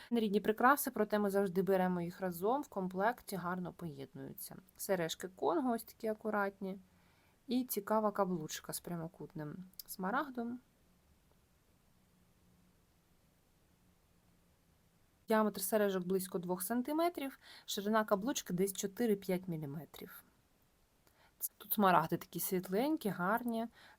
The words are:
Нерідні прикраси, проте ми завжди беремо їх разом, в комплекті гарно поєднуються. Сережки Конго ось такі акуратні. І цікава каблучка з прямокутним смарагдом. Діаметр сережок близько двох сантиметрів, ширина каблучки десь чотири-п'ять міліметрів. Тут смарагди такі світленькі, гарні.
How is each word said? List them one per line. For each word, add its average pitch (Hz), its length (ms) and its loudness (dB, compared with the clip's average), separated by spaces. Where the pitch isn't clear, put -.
Нерідні 214 300 2
прикраси, 247 500 4
проте 214 280 2
ми 208 120 4
завжди 196 320 2
беремо 185 380 4
їх 170 200 -6
разом, 190 420 0
в - 60 -10
комплекті 190 680 -2
гарно 175 360 -4
поєднуються. 139 840 -12
Сережки 180 520 -2
Конго 262 440 0
ось 226 120 -4
такі - 220 -10
акуратні. 202 720 -4
І 247 180 0
цікава 214 480 0
каблучка 180 600 -2
з - 80 -8
прямокутним 160 760 -8
смарагдом. 247 760 -6
Діаметр 214 320 4
сережок 196 460 2
близько 185 320 -2
двох 180 240 -2
сантиметрів, 294 760 -2
ширина 214 380 2
каблучки 190 500 -2
десь 190 180 2
чотири-п'ять 196 760 0
міліметрів. 156 760 -8
Тут - 140 -10
смарагди 175 440 6
такі - 240 -8
світленькі, 196 680 0
гарні. 226 580 0